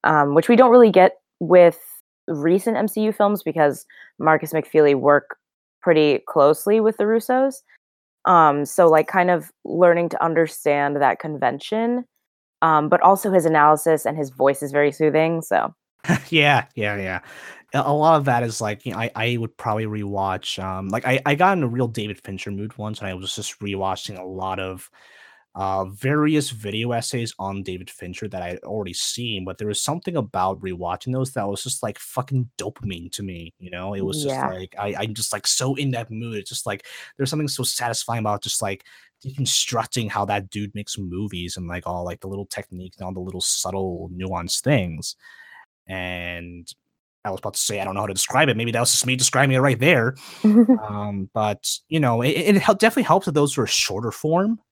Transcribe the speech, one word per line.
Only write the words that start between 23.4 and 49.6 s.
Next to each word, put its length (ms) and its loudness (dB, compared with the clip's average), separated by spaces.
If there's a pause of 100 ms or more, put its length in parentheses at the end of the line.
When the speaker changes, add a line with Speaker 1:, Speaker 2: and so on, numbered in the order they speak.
Speaker 2:
rewatching 640 -6
a 40 -14
lot 360 -8
of, 280 -10 (680)
uh, 300 -2
various 640 -2
video 440 -6
essays 460 -6
on 240 -8
David 280 -12
Fincher 360 -14
that 140 -10
I 80 -8
had 120 -8
already 340 -8
seen, 500 -6
but 140 -10
there 100 -6
was 140 -4
something 340 -6
about 460 -4
rewatching 500 -8
those 220 -4
that 120 -4
was 160 -6
just, 200 -8
like, 160 -8
fucking 580 -6
dopamine 560 -10
to 100 -10
me, 360 -12
you 120 -18
know? 220 -10
It 80 -6
was 220 -4
just 120 -4
Speaker 1:
Yeah. 140 -4
Speaker 2:
like, 300 -10
I, 200 -6
I'm 140 -6
just, 180 -8
like, 160 -6
so 280 -2
in 160 -4
that 200 -8
mood. 260 -10
It's 120 -10
just, 160 -10
like, 220 -8 (320)
there's 100 -2
something 200 -4
so 160 -6
satisfying 560 -4
about 220 -2
just, 200 -6
like, 220 -6 (380)
deconstructing 880 -4
how 140 -2
that 240 -4
dude 260 -10
makes 220 -10
movies 640 -8
and, 100 -10
like, 180 -8
all, 160 -6
like, 180 -8
the 80 -12
little 180 -10
techniques 500 -14
and 80 -14
all 80 -10
the 80 -10
little 220 -10
subtle 680 -6
nuanced 520 -6
things. 540 -2 (680)
And 800 -10 (600)
I 40 -6
was 100 -8
about 140 -10
to 60 -6
say, 180 -4
I 60 -4
don't 100 -8
know 60 -4
how 60 -4
to 80 -6
describe 340 2
it. 80 0
Maybe 140 -4
that 100 0
was 120 0
just 120 0
me 120 -2
describing 380 2
it 60 2